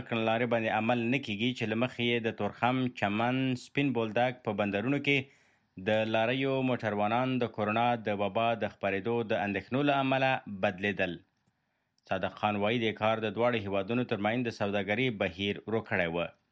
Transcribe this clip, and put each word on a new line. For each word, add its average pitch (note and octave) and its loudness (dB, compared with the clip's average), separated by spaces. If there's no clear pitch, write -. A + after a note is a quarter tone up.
کړنلارې A2+ 2
باندې A2 2
عمل A#2 2
نه C#3 2
کیږي A2 -2
چې B2 -2
له G#2+ 0
مخې B2 -2
یې A#2+ 2
د A2 0
تورخم، A#2 0
چمن، A2 0
سپین C#3 -2
بولدک A#2 0
په G#2 0
بندرونو G#2 0
کې - -4
د A2 2
لاریو C3 2
موټروانان A#2 0
د A2 -4
کورونا A2 2
د G#2 0
وبا G#2+ 2
د G2+ -6
خپرېدو G2 0
د - 2
اندېښنو G2+ 0
له C#3 2
امله C3 0
بدلیدل. F#2+ 0
صادق F#2+ -2
خان G#2 0
وایي A#2 2
د G#2+ 0
کار A2 2
د G#2+ -2
دواړو A#2 2
هیوادونو G2+ -2
ترمنځ G#2+ 0
د - -14
سوداګرۍ G#2 0
بهیر G2 -2
ورو G#2+ -2
کړی F#2 0
و. E2+ -2